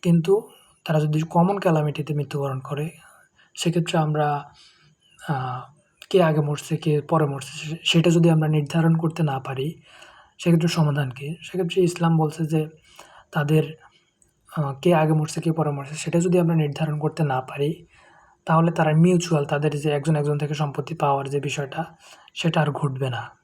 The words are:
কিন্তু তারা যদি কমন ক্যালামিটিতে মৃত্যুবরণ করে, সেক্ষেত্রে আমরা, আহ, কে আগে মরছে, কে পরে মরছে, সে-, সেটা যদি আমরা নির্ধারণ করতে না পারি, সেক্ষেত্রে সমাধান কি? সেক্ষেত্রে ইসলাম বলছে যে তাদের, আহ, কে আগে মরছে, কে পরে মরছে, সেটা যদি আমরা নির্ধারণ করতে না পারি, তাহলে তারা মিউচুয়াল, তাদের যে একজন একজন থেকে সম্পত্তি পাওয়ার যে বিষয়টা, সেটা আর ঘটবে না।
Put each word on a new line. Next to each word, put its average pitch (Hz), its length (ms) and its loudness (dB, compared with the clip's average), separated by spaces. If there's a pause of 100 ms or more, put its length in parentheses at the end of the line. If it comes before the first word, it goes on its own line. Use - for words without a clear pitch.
কিন্তু 175 480 2 (340)
তারা 156 160 2
যদি 151 200 0
কমন 175 380 2
ক্যালামিটিতে 151 560 0
মৃত্যুবরণ 139 460 -4
করে, 151 300 -8 (640)
সেক্ষেত্রে 165 440 -2
আমরা, 151 520 -2 (800)
আহ, 127 440 -6 (380)
কে 185 120 4
আগে 156 180 2
মরছে, 147 360 -4
কে 151 240 0
পরে 151 260 0
মরছে, 139 260 -8
সে-, 156 320 -10
সেটা 170 260 4
যদি 170 200 6
আমরা 156 180 4
নির্ধারণ 160 480 2
করতে 165 260 -2
না 139 160 0
পারি, 135 420 -8 (580)
সেক্ষেত্রে 170 300 4
সমাধান 147 420 0
কি? 143 320 -10
সেক্ষেত্রে 180 400 0
ইসলাম 170 340 2
বলছে 156 300 0
যে 156 220 0 (640)
তাদের, 151 440 2 (800)
আহ, 139 180 -4
কে 175 200 2
আগে 156 180 2
মরছে, 156 280 -2
কে 165 120 -2
পরে 151 180 -2
মরছে, 143 240 -10
সেটা 165 260 -2
যদি 180 180 2
আমরা 170 180 2
নির্ধারণ 151 420 -2
করতে 151 260 -2
না 131 160 -2
পারি, 143 460 -6 (580)
তাহলে 165 260 4
তারা 160 220 0
মিউচুয়াল, 165 520 4
তাদের 147 360 -2
যে 151 100 -2
একজন 147 260 0
একজন 147 220 0
থেকে 147 160 -4
সম্পত্তি 147 400 -6
পাওয়ার 139 340 0
যে 143 120 -2
বিষয়টা, 139 440 -6 (500)
সেটা 165 260 0
আর 147 100 2
ঘটবে 131 400 -4
না। 110 200 -10 (140)